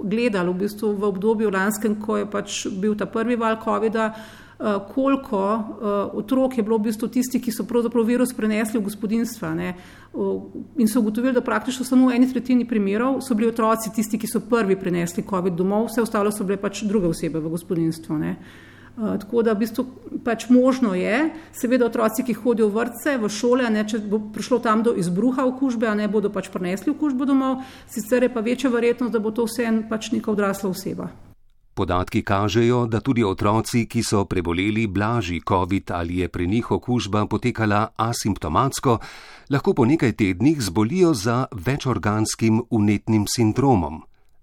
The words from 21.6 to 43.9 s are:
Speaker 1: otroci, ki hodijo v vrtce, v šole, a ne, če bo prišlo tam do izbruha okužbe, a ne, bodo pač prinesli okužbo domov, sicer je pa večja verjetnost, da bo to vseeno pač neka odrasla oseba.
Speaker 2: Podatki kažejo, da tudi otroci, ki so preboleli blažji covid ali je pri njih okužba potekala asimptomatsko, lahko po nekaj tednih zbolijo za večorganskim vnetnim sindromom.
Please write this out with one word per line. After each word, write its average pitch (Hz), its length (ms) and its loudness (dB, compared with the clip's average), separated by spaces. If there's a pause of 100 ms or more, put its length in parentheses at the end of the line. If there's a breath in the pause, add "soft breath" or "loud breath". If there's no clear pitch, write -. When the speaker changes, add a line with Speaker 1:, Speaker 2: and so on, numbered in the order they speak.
Speaker 1:
otroci, 233 380 0
ki 233 100 -2
hodijo 220 340 2
v 202 80 0
vrtce, 247 420 -2
v 208 120 -2
šole, 247 360 2
a 226 40 0
ne, 214 180 0
če 226 120 -2
bo 208 200 -2
prišlo 226 400 -2
tam 226 240 2
do 233 100 2
izbruha 220 540 0
okužbe, 247 400 0
a 214 80 2
ne, 208 160 0
bodo 202 180 0
pač 190 220 -6
prinesli 185 400 -2
okužbo 285 340 0
domov, 262 380 2 (240 loud breath)
sicer 247 360 0
je 247 60 4
pa 247 120 -4
večja 247 280 0
verjetnost, 240 440 0
da 226 60 2
bo 214 120 -2
to 233 160 0
vseeno 220 420 0
pač 220 220 -6
neka 220 200 -2
odrasla 196 380 0
oseba. 180 380 -6 (680)
Speaker 2:
Podatki 90 480 0
kažejo, 113 640 2
da 113 140 0
tudi 120 240 2
otroci, 107 640 2
ki 113 160 0
so 98 220 2
preboleli 95 640 0
blažji 98 600 -2
covid 92 440 0
ali 87 260 -4
je 90 100 0
pri 90 200 -4
njih 110 240 0
okužba 104 540 0
potekala 107 680 0
asimptomatsko, 110 1040 0 (500 loud breath)
lahko 143 240 2
po 120 120 4
nekaj 135 260 4
tednih 113 500 2
zbolijo 120 520 2
za 120 380 0
večorganskim 110 1120 0 (100)
vnetnim 104 560 4
sindromom. 110 720 2 (420)